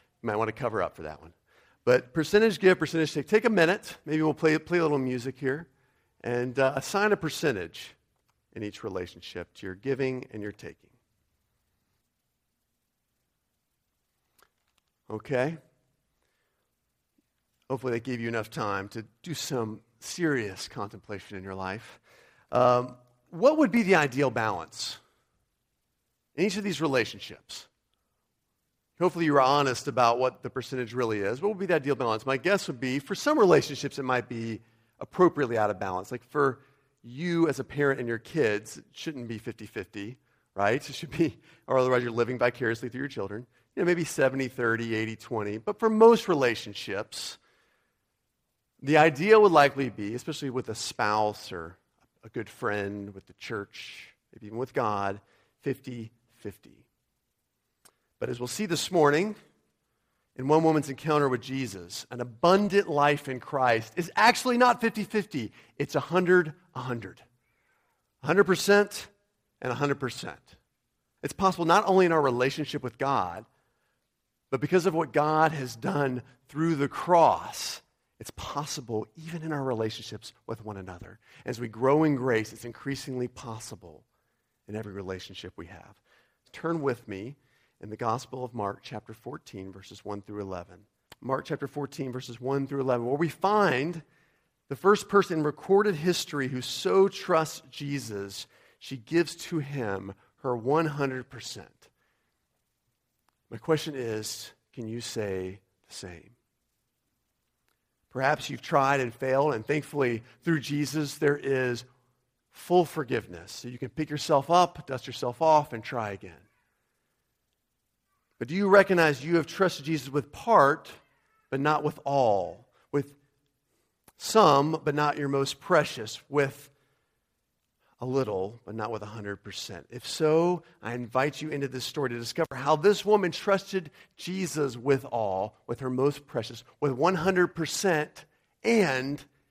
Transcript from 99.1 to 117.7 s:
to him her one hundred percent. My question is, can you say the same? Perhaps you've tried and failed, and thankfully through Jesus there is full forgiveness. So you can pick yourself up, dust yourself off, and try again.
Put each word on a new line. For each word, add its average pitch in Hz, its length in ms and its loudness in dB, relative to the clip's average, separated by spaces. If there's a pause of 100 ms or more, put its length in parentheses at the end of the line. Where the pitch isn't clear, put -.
to - 240 -6
him 107 560 -6 (280)
her 127 140 -2
one 143 300 2
hundred 139 420 -4
percent. 110 380 -16 (1800)
My 117 60 -12
question 151 400 -2
is, 110 560 -8 (220)
can 117 120 -12
you 113 140 -8
say 98 580 -6 (300)
the - 60 -20
same? 90 360 -16 (1800)
Perhaps 135 380 0
you've 123 140 -10
tried 139 380 2
and 120 120 -2
failed, 135 420 2
and 110 120 -6
thankfully 139 560 0 (220)
through 165 160 2
Jesus 143 560 -4
there 147 200 2
is 131 480 -2 (680)
full 180 320 2
forgiveness. 117 640 -6
So - 160 -14
you 123 120 -12
can 127 100 -8
pick 156 200 -6
yourself 147 420 0
up, 175 360 4
dust 131 220 -8
yourself 123 340 -4
off, 151 300 4
and 117 100 -8
try 110 300 -6
again. 95 200 -14 (2000)